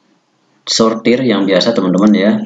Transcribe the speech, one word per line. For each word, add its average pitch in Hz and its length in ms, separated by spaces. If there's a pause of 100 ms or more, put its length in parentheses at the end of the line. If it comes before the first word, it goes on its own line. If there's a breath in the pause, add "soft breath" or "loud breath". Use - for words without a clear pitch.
(640)
sortir 113 560
yang 104 240
biasa, 98 320
teman-teman, 95 400
ya. 104 160 (140)